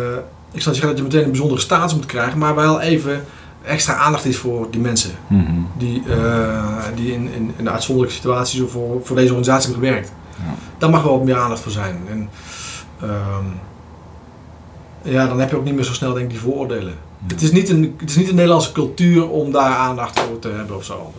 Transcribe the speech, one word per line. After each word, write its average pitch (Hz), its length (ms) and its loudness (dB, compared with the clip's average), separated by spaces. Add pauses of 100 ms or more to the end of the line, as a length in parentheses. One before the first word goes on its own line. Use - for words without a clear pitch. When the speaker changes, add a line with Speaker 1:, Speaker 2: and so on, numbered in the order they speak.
(520)
Speaker 1:
ik - 100 -10
zal 156 100 0
niet 131 100 -2
zeggen 151 60 2
dat 135 100 0
je 135 60 -2
meteen 147 200 4
een 135 60 0
bijzondere 135 300 0
status 170 360 0
moet 131 100 0
krijgen, 127 320 -2
maar 151 180 2
wel 156 260 4
even 143 440 0 (380)
extra 147 320 -2
aandacht 143 300 2
is 127 120 2
voor 120 340 -4
die 113 100 -2
mensen. 117 300 0 (160)
Speaker 2:
Mhm. 98 160 6 (340)
Speaker 1:
Die, 120 320 -2
eh, 110 760 0 (120)
die 120 180 -2
in, 120 200 -4
in, 113 240 -4
in 113 120 -2
uitzonderlijke 123 480 0
situaties 127 440 0
of 123 100 0
voor, 120 320 -4
voor 131 120 -4
deze 127 140 6
organisatie 127 420 2
hebben 117 160 0
gewerkt. 110 240 -2 (260)
Speaker 2:
Ja. - 160 -6 (240)
Speaker 1:
Daar 160 120 4
mag 160 140 6
wel 139 140 4
wat 127 80 2
meer 127 120 4
aandacht 117 240 -2
voor 107 100 -8
zijn. 98 240 -4 (140)
En, 107 200 -6 (720)
ehm, 98 440 -4 (1600)
ja, 131 260 2
dan 123 120 0
heb 131 100 2
je 156 60 0
ook 135 80 0
niet 139 120 0
meer 131 80 0
zo - 100 -2
snel, 131 200 -2
denk 123 120 -2
ik, 120 60 -4
die 113 80 -8
vooroordelen. 113 540 -2 (340)
Speaker 2:
Ja. 90 60 -4
Speaker 1:
Het 165 80 -6
is 156 100 4
niet 190 180 6
een, 156 280 4
het 156 120 -8
is 147 60 -6
niet 185 140 4
een 185 60 2
Nederlandse 170 360 6
cultuur 165 580 2
om 151 220 -2
daar 135 240 2
aandacht 123 440 -2
voor 117 200 -4
te 117 100 -10
hebben 104 260 -8
of 95 100 -10
zo. 95 340 -12